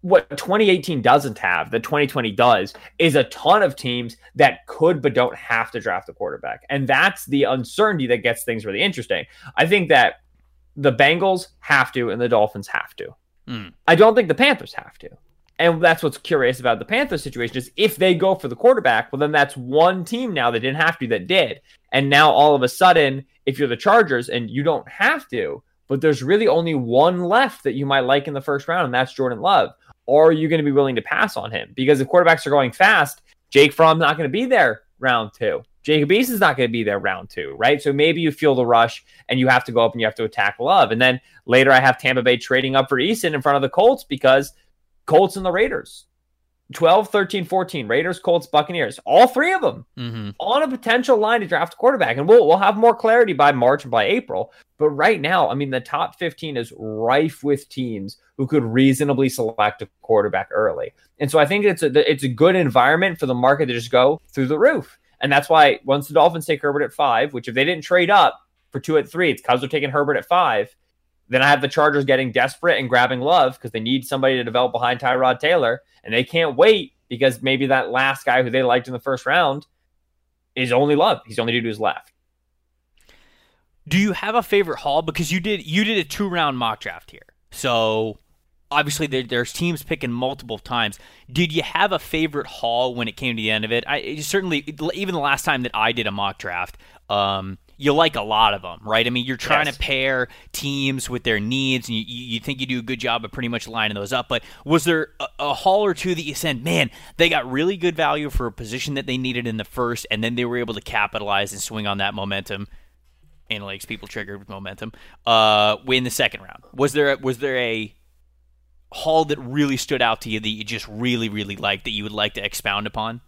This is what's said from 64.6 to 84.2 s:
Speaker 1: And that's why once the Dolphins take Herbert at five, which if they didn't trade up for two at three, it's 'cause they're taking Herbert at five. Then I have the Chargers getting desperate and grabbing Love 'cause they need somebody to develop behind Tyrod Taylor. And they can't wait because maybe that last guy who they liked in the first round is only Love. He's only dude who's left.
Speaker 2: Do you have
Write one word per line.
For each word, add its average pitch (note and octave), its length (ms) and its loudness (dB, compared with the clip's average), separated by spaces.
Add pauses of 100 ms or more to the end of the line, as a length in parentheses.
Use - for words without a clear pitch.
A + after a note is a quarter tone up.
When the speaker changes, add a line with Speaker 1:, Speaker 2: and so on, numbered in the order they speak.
Speaker 1:
And C#3+ 100 0
that's C#3+ 180 0
why D3 360 6
once C#3 220 0
the D3+ 60 -14
Dolphins D#3+ 320 2
take D3+ 160 -2
Herbert D3 220 -2
at A#2 100 -8
five, C3+ 400 0
which B2 140 -8
if A#2 80 -8
they C3 100 2
didn't E3 180 -4
trade F3+ 280 2
up F#3 280 4 (320)
for C3+ 80 -8
two D#3 200 0
at - 100 -6
three, E3+ 220 0
it's - 100 -4
'cause B2 180 2
they're B2+ 100 -6
taking C#3+ 200 -2
Herbert C#3+ 280 0
at - 100 -6
five. C#3+ 460 0 (540)
Then B2+ 140 0
I C#3 60 4
have C#3+ 140 4
the C#3 60 -4
Chargers C#3+ 380 0
getting C3 260 0
desperate C3 480 0
and C3 100 -6
grabbing B2+ 300 2
Love C#3 400 2
'cause A#2+ 120 -12
they A#2 80 -4
need B2 260 -2
somebody C3+ 320 0
to B2 60 -2
develop A#2+ 280 0
behind A#2+ 280 -2
Tyrod B2+ 400 0
Taylor. C#3+ 420 0 (220)
And A2 100 -10
they B2 100 2
can't D#3+ 320 -2
wait F3+ 380 4 (160)
because B2 320 0
maybe C3 260 0
that C3 240 0
last C3 340 -2
guy B2+ 160 2
who B2+ 80 -2
they C3 140 0
liked B2 240 0
in B2+ 60 -12
the A#2+ 60 -8
first C3 260 -6
round D3 420 0 (880)
is B2+ 160 -2
only C#3+ 240 2
Love. E3+ 320 2
He's A2+ 100 -12
only A#2 140 -2
dude A#2 140 -2
who's A2 140 -8
left. - 340 -6 (1700)
Speaker 2:
Do D3+ 100 0
you G3+ 160 2
have G#3 200 -4